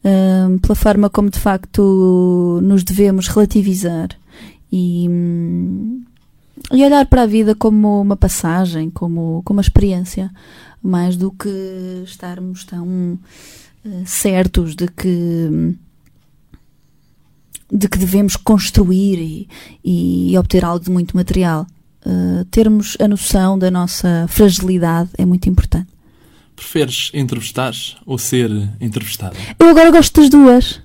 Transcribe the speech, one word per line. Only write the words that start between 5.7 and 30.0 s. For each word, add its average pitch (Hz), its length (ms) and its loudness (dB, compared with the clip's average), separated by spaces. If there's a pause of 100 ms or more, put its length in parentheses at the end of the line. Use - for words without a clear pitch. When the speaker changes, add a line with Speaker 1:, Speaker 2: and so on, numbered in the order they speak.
Speaker 1:
e 269 140 4
olhar 277 220 4
para 254 160 2
a 226 40 2
vida 214 260 0
como 214 460 0
uma 202 160 0
passagem, 170 760 -2
como, 165 540 -6
como 202 140 -2
uma 196 40 0
experiência, 190 720 0 (500)
mais 180 360 -2
do 190 140 -4
que 185 760 -12
estarmos 180 580 -14
tão, 180 560 -8 (680)
eh, 214 40 -14 (160)
certos 185 720 -2
de 175 100 -4
que, 170 880 -4 (1900)
de 196 200 -2
que - 80 -4
devemos 190 400 0
construir 190 840 0
e, 160 300 -10 (340)
e, 180 480 -2
e 185 60 2
obter 180 260 2
algo 170 220 -4
de 185 40 -6
muito 180 280 -2
material. 180 500 -2 (380)
Eh, 180 440 -2
termos 214 520 0
a 214 80 2
noção 196 500 0
da 185 100 0
nossa 175 600 -2
fragilidade 175 880 0
é 185 80 0
muito 180 240 2
importante. 180 380 0 (680)
Speaker 2:
Preferes - 580 -4
entrevistar 127 600 -6 (320)
ou 131 120 -8
ser 123 320 -2 (320)
entrevistada? 107 540 -8 (220)
Speaker 1:
Eu 330 120 8
agora 330 220 8
gosto 330 300 6